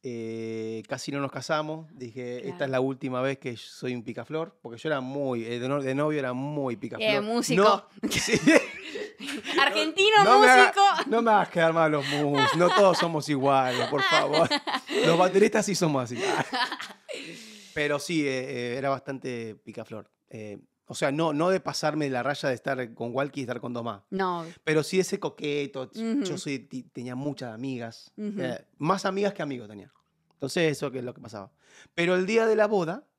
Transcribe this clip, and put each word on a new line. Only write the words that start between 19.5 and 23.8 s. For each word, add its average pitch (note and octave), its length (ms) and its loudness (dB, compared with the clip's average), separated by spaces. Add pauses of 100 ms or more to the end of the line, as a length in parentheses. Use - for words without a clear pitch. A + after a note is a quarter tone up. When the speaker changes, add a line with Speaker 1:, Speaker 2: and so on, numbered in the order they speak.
Speaker 1:
picaflor. A2 540 -14 (200)
Eh, G#2+ 280 -14 (280)
o - 100 -14
sea, D3 160 0
no, D#3 220 0
no D#3+ 160 2
de F#3+ 100 2
pasarme D3+ 500 -2
la B2 140 -2
raya C#3+ 260 -2
de B2 60 0
estar B2+ 380 -6
con A#2 200 -8
Walkie C#3 280 -4
y - 20 -6
estar A#2+ 160 -6
con A#2+ 140 -8
dos A#2 100 -6